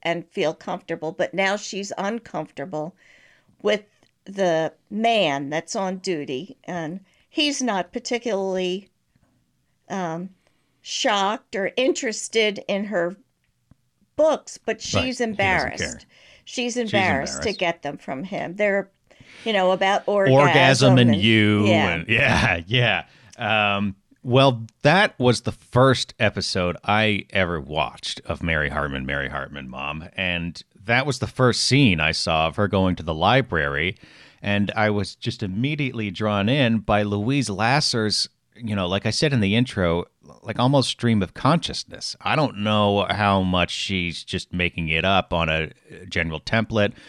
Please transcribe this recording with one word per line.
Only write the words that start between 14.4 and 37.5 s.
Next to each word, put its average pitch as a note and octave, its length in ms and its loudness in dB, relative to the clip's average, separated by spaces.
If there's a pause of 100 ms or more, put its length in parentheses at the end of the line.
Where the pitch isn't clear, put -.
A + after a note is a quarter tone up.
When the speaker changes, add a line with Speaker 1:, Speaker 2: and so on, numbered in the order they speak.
Speaker 1:
but - 200 -6
Speaker 2:
Right. - 40 -20
He - 60 -10 (200)
Speaker 1:
she's B3 100 -6
Speaker 2:
doesn't A#3 140 -2
Speaker 1:
embarrassed. F#3 520 0
Speaker 2:
care. - 160 -8 (460)
Speaker 1:
She's A#3+ 280 -4
Speaker 2:
She's A#3 40 -4
Speaker 1:
embarrassed F#3+ 560 0
to - 60 -8 (100)
Speaker 2:
embarrassed. F#3+ 100 -6
Speaker 1:
get E3+ 240 -2
them D3 140 -8
from - 260 -10
him. F#3 320 -8
They're, G3 340 0 (540)
you A3+ 100 -2
know, F#3 180 4
about F#3+ 360 2
orgasm G3 320 6
Speaker 2:
Orgasm C3+ 580 6
and A#2+ 140 6
Speaker 1:
and F#2+ 100 2
Speaker 2:
you G#2+ 460 6
Speaker 1:
Yeah. G#2 220 4
Speaker 2:
and, E2 180 -4
<laughs> - 20 -8
yeah, A2+ 580 2
yeah. A2 360 2 (340)
Um, G#2 580 0 (280)
well, B2 420 4 (160)
that F3 380 4
was B2 220 4
the G#2 100 -4
first - 680 2
episode F#2+ 640 -2
I G#2 460 2
ever F2 280 0
watched C#2+ 640 -6
of - 160 -6
Mary D#2 280 0
Hartman, C#2 360 -4
Mary C#2 240 -4
Hartman C2+ 400 -10
Mom, C#2+ 360 -10 (100)
and F2 460 -4 (240)
that A#2+ 200 2
was C#3 140 -2
the A2 80 -4
first - 380 2
scene A2 340 4
I D#2 140 2
saw D#2+ 340 0
of D#2+ 80 -4
her G#2 140 0
going F#2+ 260 2
to D#2+ 80 -8
the D#2+ 100 -4
library, E2+ 840 0 (440)
and G2+ 320 0
I G#2+ 160 2
was G2+ 260 -2
just - 280 -8
immediately A#2 680 -4
drawn G#2 360 0
in A#2+ 320 2
by G#2 240 2
Louise G#2 460 -2
Lasser's, A2 800 0 (260)